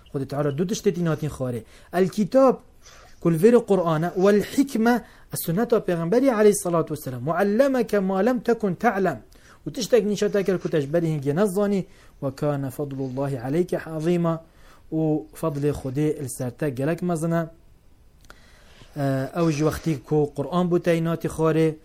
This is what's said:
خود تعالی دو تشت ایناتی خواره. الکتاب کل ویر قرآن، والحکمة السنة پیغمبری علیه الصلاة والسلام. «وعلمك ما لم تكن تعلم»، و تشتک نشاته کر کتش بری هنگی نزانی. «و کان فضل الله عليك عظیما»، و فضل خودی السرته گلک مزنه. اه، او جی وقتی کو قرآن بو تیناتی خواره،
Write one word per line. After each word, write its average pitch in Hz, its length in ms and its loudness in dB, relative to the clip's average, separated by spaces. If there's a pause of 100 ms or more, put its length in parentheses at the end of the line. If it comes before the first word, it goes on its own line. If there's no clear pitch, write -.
(120)
خود 139 120 -4
تعالی 143 280 -2
دو 143 140 -2
تشت 208 220 -4
ایناتی 160 420 -2
خواره. 123 340 -6 (300)
الکتاب 208 640 2 (640)
کل 170 140 4
ویر 220 220 6
قرآن، 175 600 2
والحکمة 214 840 2 (320)
السنة 220 460 0
پیغمبری 180 500 2
علیه 214 220 6
الصلاة 170 380 0
والسلام. 127 380 -6
«وعلمك 208 680 2
ما 190 260 0
لم 240 180 2
تكن 208 380 -2
تعلم»، 190 420 0 (480)
و - 20 -6
تشتک 226 380 2
نشاته 202 360 0
کر 185 140 0
کتش 160 280 -2
بری 165 220 0
هنگی 143 260 -2
نزانی. 196 520 0 (360)
«و 139 80 -4
کان 139 400 -4
فضل 135 320 -8
الله 135 380 -4
عليك 160 340 -2
عظیما»، 165 680 -2 (520)
و 156 280 0 (160)
فضل 147 360 -2
خودی 143 420 -2
السرته 131 560 -6
گلک 143 340 -4
مزنه. 165 460 -2 (1500)
اه، 135 440 -2
او 165 120 2
جی 147 120 -2
وقتی 156 320 0
کو 151 300 0
قرآن 170 440 -2
بو 175 100 2
تیناتی 165 480 0
خواره، 160 580 0